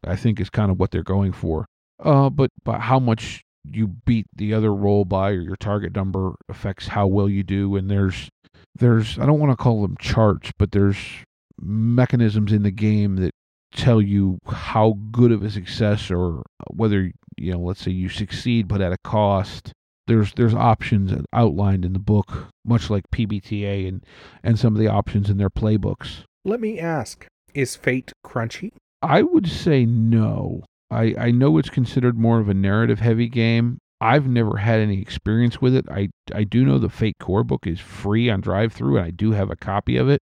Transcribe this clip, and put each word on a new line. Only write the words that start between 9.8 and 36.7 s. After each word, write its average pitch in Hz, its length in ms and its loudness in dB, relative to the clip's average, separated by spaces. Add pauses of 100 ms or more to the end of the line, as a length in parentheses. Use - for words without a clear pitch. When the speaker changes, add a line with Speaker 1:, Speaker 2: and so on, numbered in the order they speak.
Speaker 1:
them 92 180 -2
charts, - 580 0
but - 140 0
there's 98 260 2 (640)
mechanisms 110 880 2
in 104 120 2
the 101 80 2
game 104 460 0
that 92 140 0 (420)
tell 117 280 4
you 98 360 2 (100)
how 110 500 0 (140)
good 117 200 4
of 104 120 0
a 107 60 -4
success 104 640 -4
or 87 320 -2 (260)
whether, 98 420 0 (260)
you 92 140 -6
know, 87 80 -4
let's 87 220 -6
say - 80 -6
you 92 180 -2
succeed, 113 600 -2
but 101 140 0
at 90 120 0
a 92 100 -4
cost. 101 680 -2 (340)
There's, 110 280 2
there's 117 200 2
options 110 580 2 (200)
outlined 98 540 2
in 92 80 -2
the 95 60 -2
book, 104 500 0 (160)
much 117 240 0
like 104 220 -2
P 117 140 -2
B 101 140 -4
T 101 260 -8
A 98 220 -4
and, 95 160 -8 (400)
and 110 160 2
some 110 160 2
of 107 40 0
the 110 100 4
options 101 400 0
in 98 80 2
their 98 120 2
playbooks. 104 720 -2 (220)
Speaker 2:
Let 214 140 -4
me 220 180 -6
ask, 160 480 -6 (280)
is 135 220 -4
Fate - 360 -4 (140)
crunchy? 120 480 -8 (280)
Speaker 1:
I 165 220 4
would 320 240 2
say 143 380 2
no. 113 800 0 (280)
I, 113 260 0
I 120 140 0
know 135 260 4
it's 147 120 0
considered 123 480 0
more 113 220 4
of 104 100 0
a 101 40 2
narrative-heavy 113 760 2
game. 117 500 0 (220)
I've 131 260 2
never 117 300 0
had 110 240 2
any 101 200 0
experience 117 600 0
with 127 120 4
it. 131 160 0
I, 98 200 -4 (240)
I 107 100 -2
do 113 200 2
know 135 140 4